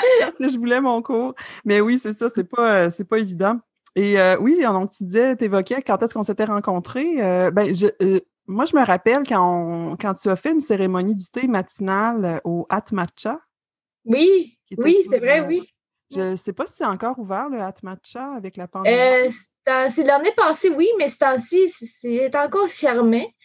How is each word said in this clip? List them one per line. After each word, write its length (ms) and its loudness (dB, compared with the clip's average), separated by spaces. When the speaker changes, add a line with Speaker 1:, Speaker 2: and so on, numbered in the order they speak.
Speaker 1:
Parce 160 -2
que 120 -2
je 80 -2
voulais 240 0
mon 200 0
cours. 320 -4
Mais 160 4
oui, 160 2
c'est 160 -6
ça, 200 -2
c'est 100 -2
pas, 420 2
euh, 40 0
c'est 180 -8
pas 120 0
évident. 400 -2
Et, 240 2
euh, 200 4
oui, 240 2
donc 280 0
tu 140 -10
disais, 300 2
t'évoquais 460 -2
quand 220 0
est-ce 100 -2
qu'on 100 -4
s'était 220 -2
rencontrés. 760 -2
Euh, 280 2
ben, 220 2
je, 140 2
euh, 160 2
moi, 200 -4
je 100 0
me 100 4
rappelle 420 2
quand 640 -2
on, 60 -8
quand 160 -4
tu 160 -4
as 60 2
fait 160 -4
une 100 0
cérémonie 540 -2
du 140 -8
thé 180 -4
matinale, 800 -2
euh, 180 -2
au 260 -4
Hat 220 -4
Matcha. 480 -6
Speaker 2:
Oui, 600 2
Speaker 1:
Qui 100 -16
était 80 -2
Speaker 2:
oui, 200 6
Speaker 1:
sur, 80 -12
Speaker 2:
c'est 80 2
vrai, 220 2
Speaker 1:
euh, 60 -6
Speaker 2:
oui. 200 -4
Speaker 1:
je 200 -4
sais 180 -8
pas 140 -8
si 80 -20
c'est 100 -4
encore 340 -4
ouvert, 300 -6
le 100 -8
Hat 140 -8
Matcha, 520 -14
avec 200 -14
la 120 -14
pandémie. 280 0
Speaker 2:
Euh, 360 4
c'est 420 -6
en, 160 2
c'est 140 0
l'année 340 2
passée, 320 2
oui, 180 2
mais 120 0
c'est 160 -2
en-, 140 2
c'est, 280 2
c'est 720 -6
encore 320 0
fermé. 640 0